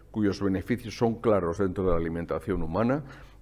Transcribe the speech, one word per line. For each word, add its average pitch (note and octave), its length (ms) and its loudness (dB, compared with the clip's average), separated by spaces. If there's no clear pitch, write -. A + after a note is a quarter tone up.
cuyos G2+ 280 0
beneficios G2 560 -2
son A#2 240 0
claros F2+ 380 2
dentro F#2+ 260 0
de F#2 60 4
la E2+ 60 4
alimentación E2+ 640 -2
humana A2+ 400 0